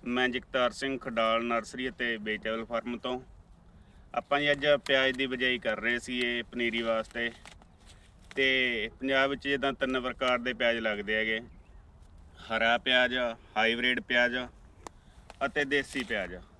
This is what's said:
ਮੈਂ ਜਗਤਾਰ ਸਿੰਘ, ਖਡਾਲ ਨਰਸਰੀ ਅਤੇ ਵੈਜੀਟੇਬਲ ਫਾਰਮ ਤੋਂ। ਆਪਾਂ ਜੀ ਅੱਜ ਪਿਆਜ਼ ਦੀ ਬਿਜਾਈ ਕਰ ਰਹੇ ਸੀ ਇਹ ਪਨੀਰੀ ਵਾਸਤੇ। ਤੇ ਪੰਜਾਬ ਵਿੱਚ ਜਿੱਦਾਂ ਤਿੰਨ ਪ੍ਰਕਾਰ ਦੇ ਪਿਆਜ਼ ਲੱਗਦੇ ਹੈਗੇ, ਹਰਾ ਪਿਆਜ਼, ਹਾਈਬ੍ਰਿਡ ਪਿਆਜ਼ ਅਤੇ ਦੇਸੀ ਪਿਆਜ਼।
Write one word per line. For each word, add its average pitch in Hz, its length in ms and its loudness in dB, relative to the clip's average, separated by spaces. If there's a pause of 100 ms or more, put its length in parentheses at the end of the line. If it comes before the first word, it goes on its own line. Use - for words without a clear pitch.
ਮੈਂ 123 240 0
ਜਗਤਾਰ 123 420 0
ਸਿੰਘ, 135 280 -6
ਖਡਾਲ 113 460 0
ਨਰਸਰੀ 120 440 -4
ਅਤੇ 117 280 -4
ਵੈਜੀਟੇਬਲ 107 480 -4
ਫਾਰਮ 117 340 -6
ਤੋਂ। 127 220 -4 (920)
ਆਪਾਂ - 260 0
ਜੀ 147 120 4
ਅੱਜ 143 140 2 (200)
ਪਿਆਜ਼ 135 300 4
ਦੀ 135 100 0
ਬਿਜਾਈ 127 320 0
ਕਰ 107 220 -2
ਰਹੇ 117 180 0
ਸੀ 123 200 -6
ਇਹ 120 260 -2
ਪਨੀਰੀ 117 380 -2
ਵਾਸਤੇ। 113 500 -2 (1000)
ਤੇ 127 560 2 (100)
ਪੰਜਾਬ 135 300 2
ਵਿੱਚ 135 120 -4
ਜਿੱਦਾਂ 139 300 0
ਤਿੰਨ 127 280 0
ਪ੍ਰਕਾਰ 127 380 0
ਦੇ 123 140 -2
ਪਿਆਜ਼ 117 260 2
ਲੱਗਦੇ 107 360 -2
ਹੈਗੇ, 110 260 0 (1000)
ਹਰਾ 113 380 2
ਪਿਆਜ਼, 127 360 4 (420)
ਹਾਈਬ੍ਰਿਡ 117 440 2
ਪਿਆਜ਼ 123 360 2 (1080)
ਅਤੇ 147 180 0
ਦੇਸੀ 139 400 -2
ਪਿਆਜ਼। 95 300 -4 (260)